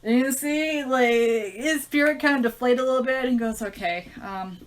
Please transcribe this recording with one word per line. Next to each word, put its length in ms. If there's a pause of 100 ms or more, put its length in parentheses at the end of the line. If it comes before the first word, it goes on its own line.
you 300
see, 520
like, 680
his 280
spirit 380
kind 240
of 80
deflated 280
a 40
little 200
bit 200
and 140
goes, 240
Okay, 460 (140)
um 440